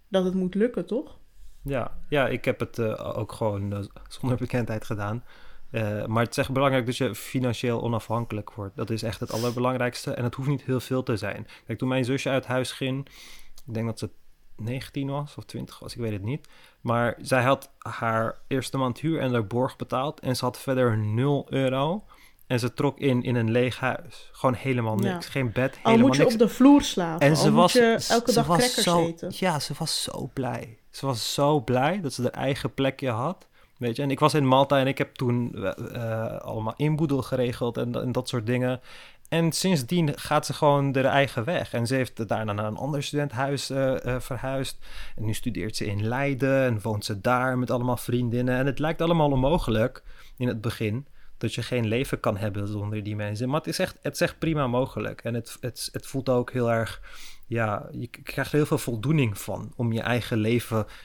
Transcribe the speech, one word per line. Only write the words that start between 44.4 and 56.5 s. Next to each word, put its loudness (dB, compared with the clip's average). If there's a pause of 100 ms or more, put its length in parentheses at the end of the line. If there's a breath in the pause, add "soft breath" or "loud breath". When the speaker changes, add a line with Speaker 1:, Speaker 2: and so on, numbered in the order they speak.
Speaker 2:
En -4
nu 0
studeert -4
ze -4
in -2
Leiden 2
en 0
woont -2
ze -6
daar 2
met -2
allemaal 0
vriendinnen. 0
En 2
het -2
lijkt -2
allemaal 4
onmogelijk 2 (340 soft breath)
in 0
het -2
begin -2 (320 soft breath)
dat -4
je -4
geen 0
leven 0
kan 0
hebben -2
zonder -4
die -6
mensen. -4
Maar 0
het -6
is -4
echt, -2
het -4
is -4
echt 0
prima 0
mogelijk. -2
En -2
het, -6
het, -8
het -8
voelt -4
ook 2